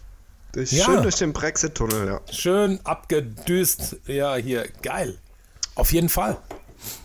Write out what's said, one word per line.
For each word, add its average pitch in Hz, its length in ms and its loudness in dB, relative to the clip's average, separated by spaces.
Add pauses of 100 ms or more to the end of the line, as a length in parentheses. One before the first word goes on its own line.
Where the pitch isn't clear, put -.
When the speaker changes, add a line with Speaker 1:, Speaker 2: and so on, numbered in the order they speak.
(500)
Speaker 1:
Durch, 127 220 -2
Speaker 2:
Ja. 160 120 4
Speaker 1:
schön 240 180 6
durch 110 140 2
den 160 160 2
Brexit-Tunnel, 113 760 0
ja. 98 120 -4 (120)
Speaker 2:
Schön 190 520 2
abgedüst, 156 1120 -2 (100)
ja, 139 280 0
hier, 120 320 -2 (160)
geil. 98 340 -4 (600)
Auf - 160 4
jeden 170 160 6
Fall. 196 280 0 (680)